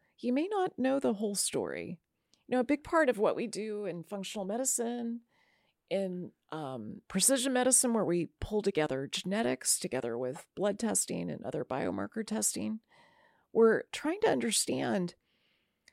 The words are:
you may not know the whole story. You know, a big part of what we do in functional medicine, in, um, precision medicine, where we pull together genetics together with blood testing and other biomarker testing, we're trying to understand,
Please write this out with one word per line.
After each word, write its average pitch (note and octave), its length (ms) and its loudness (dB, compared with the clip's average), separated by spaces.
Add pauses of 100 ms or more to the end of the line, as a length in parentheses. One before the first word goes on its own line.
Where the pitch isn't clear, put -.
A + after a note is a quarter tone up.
(180)
you A#3+ 140 0
may D4+ 160 2
not G4 280 0
know C4 220 2
the B3 160 2
whole G3+ 220 -2
story. F2 640 -2 (480)
You B3+ 80 0
know, B3+ 40 4
a A#3+ 40 2
big C#4+ 180 0
part D#4 260 4
of A#3 100 2
what G3 180 4
we A3 100 -2
do G#3 380 -6
in E3+ 180 -6
functional G3 420 -8
medicine, A#3 760 -2 (720)
in, F3+ 420 -4 (180)
um, C3 580 -8
precision B3+ 440 2
medicine, B3 400 4
where G#3+ 120 2
we F3 260 0 (100)
pull G#3 220 -2
together D3+ 440 0
genetics - 720 0
together A#2+ 380 -2
with B2+ 380 -4
blood G3+ 240 0
testing F3 520 -2
and - 140 -8
other D3 200 -4
biomarker G2+ 600 -4
testing, G#3+ 540 -2 (720)
we're A3+ 300 6 (100)
trying E4 280 -2
to A4 100 4
understand, A#3 840 0 (800)